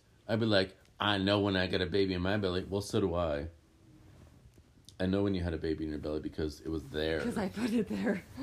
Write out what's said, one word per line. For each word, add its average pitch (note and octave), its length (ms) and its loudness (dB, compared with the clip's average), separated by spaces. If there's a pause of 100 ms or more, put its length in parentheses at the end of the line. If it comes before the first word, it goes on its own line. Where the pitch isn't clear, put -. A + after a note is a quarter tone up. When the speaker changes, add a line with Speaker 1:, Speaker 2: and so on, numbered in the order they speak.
(280)
Speaker 1:
I'd A2+ 120 2
be A#2 60 2
like, F#2+ 280 4 (260)
"I G2+ 180 2
know G2+ 220 4
when G2 160 2
I F#2 100 2
got F#2 160 0
a F#2 40 2
baby F#2+ 280 2
in F2+ 80 -2
my F#2+ 160 2
belly." F#2 280 0
Well, F#2+ 140 -2
so G#2+ 200 0
do F2+ 140 2
I. D#2+ 340 0 (1500)
I F#2 60 0
know F#2+ 200 2
when G2+ 100 2
you F2 80 -2
had E2+ 100 -2
a E2 60 -4
baby D#2 260 -2
in D#2 60 -4
your D2 80 -6
belly D2+ 220 -4
because D2+ 400 -6
it - 100 -10
was D#2 140 -4
there. D2+ 360 -2
Speaker 2:
'Cause A#3 160 -4
I G3+ 140 -2
put A3+ 240 -4
it A3+ 140 0
there. G3+ 340 -2 (200)